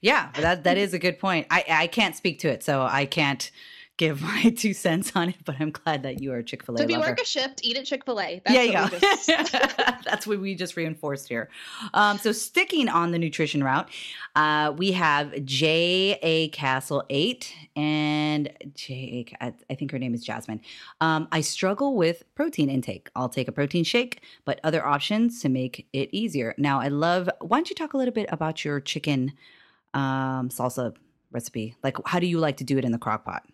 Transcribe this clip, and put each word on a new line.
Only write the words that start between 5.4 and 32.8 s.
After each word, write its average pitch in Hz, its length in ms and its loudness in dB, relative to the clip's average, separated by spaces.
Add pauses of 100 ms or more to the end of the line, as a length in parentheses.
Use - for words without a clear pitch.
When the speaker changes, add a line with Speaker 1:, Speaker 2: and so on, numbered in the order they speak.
Speaker 1:
but 143 120 -6
I'm 156 120 -2
glad 151 320 -2
that 135 180 -6
you 135 120 -6
are 123 60 -4
a 117 60 -4
Chick-fil-A - 320 -8
Speaker 2:
So 285 80 2
if 330 60 0
you 330 80 2
Speaker 1:
lover. - 140 0
Speaker 2:
work - 80 -4
a 247 40 -2
shift, 269 400 -4
eat 240 140 -4
at 269 80 -8
Chick-fil-A. 202 640 -4
Speaker 1:
Yeah, 247 160 6
Speaker 2:
That's - 0 -
Speaker 1:
you 233 80 2
Speaker 2:
what 165 160 2
Speaker 1:
go. 175 80 -6
Speaker 2:
we - 20 2 (380)
just 320 140 -2
Speaker 1:
<laughs> 254 520 0
That's 208 220 -4
what 208 120 -2
we 196 160 -4
just 175 220 -6
reinforced 156 520 -4
here. 117 200 -4 (460)
Um, 202 240 6
so 214 120 0
sticking 320 600 0
on 170 220 2
the 170 60 0
nutrition 151 460 0
route, 135 240 2 (480)
uh, 151 400 4
we 185 160 2
have 147 540 2
J 170 760 2
A 160 280 2
Castle 135 600 0
eight 185 420 -2 (220)
and 151 800 0 (220)
J 127 520 -10 (140)
A, 123 60 -6
I, 120 80 -8 (160)
I 135 40 -4
think 139 180 -6
her 135 60 -4
name 123 160 -2
is 117 80 -6
Jasmine. 110 380 -8 (400)
Um, 160 320 4
"I 160 80 2
struggle 208 560 0
with 170 260 2 (120)
protein 277 340 0
intake. 123 480 -4
I'll 127 140 -2
take 127 180 -2
a - 40 -8
protein 147 300 0
shake, - 380 0 (240)
but - 180 -4
other 160 240 2
options 208 540 2
to 151 80 2
make 127 460 -2
it 135 180 -2
easier." 160 460 -2
Now, 139 220 2
I 131 80 -2
love, 170 400 2 (120)
why 185 160 2
don't 330 140 0
you - 60 -8
talk 311 180 -6
a - 20 2
little 247 180 0
bit 214 160 -2
about 160 340 -4
your 143 140 -2
chicken, 143 540 -2 (600)
um, 131 560 0
salsa 123 440 -2 (380)
recipe? 117 500 -6
Like, 135 220 -2
how 180 160 0
do 180 60 0
you 170 120 0
like 151 200 0
to 139 60 -6
do 135 140 0
it 127 60 0